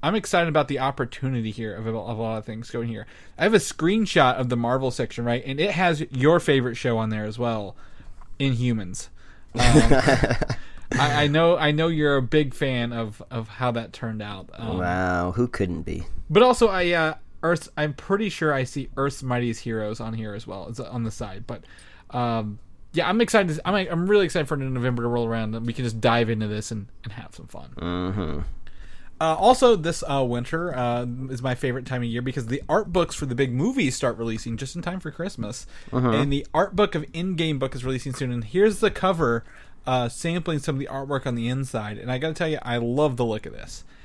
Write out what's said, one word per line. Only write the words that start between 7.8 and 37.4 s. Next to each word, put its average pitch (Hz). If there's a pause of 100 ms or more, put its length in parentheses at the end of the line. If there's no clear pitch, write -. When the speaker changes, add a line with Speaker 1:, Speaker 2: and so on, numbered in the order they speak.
Speaker 1:
Inhumans. 120 (460)
Um, 120
Speaker 2:
<laughs> -
Speaker 1:
I, 147
I 147
know, 165
I 147
know 160
you're 151
a 135
big 135
fan 123
of, 113
of 113
how 127
that 117
turned 110
out. 101
Um, 110
Speaker 2:
Wow, 90
who 123
couldn't 87
be? 80 (260)
Speaker 1:
but 196
also, 240
I, 180
uh, 160 (300)
Earth's, 165
I'm 151
pretty 202
sure 156
I 131
see 131
Earth's 135
Mightiest 123
Heroes 110
on 113
here 110
as 107
well. 185
It's 117
on 120
the 113
side, 95
but, - (480)
um, 113 (340)
yeah, 160
I'm 208
excited. 196
To, -
I'm, 190
I'm 175
really 208
excited 156
for 151
November 127
to 120
roll 120
around, 113
and 113
we 117
can 127
just 113
dive 117
into 110
this 107
and, 107 (160)
and -
have -
some -
fun. -
Speaker 2:
Mm-hmm. 90 (840)
Speaker 1:
Uh, 160
also, 233
this, 147
uh, 139
winter, 127
uh, 123 (240)
is 127
my 131
favorite 127
time 127
of 120
year 117
because 127
the 131
art 196
books 170
for 147
the 123
big 123
movies 160
start 123
releasing 113
just 135
in 175
time 180
for 160
Christmas. 120 (240)
Speaker 2:
Mm-hmm. 123
Speaker 1:
And 127
the 139
art 180
book 202
of 156
Endgame 165